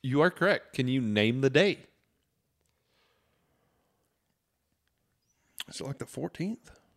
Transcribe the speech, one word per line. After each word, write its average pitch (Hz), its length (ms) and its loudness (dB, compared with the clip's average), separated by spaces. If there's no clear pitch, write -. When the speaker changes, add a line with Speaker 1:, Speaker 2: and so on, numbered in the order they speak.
Speaker 1:
You 135 180 0
are 175 100 4
correct. - 440 -2
Can 127 140 -2
you 131 120 0
name 110 400 2
the 135 100 2
day? 170 300 2
Speaker 2:
Is - 120 -14
it, - 60 -8
like, 135 120 -8
the 117 80 -8
fourteenth? - 640 -8